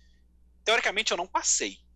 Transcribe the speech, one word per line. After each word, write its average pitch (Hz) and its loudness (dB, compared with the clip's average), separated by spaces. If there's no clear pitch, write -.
Teoricamente, 220 0
eu 196 0
não 175 -4
passei. 110 -2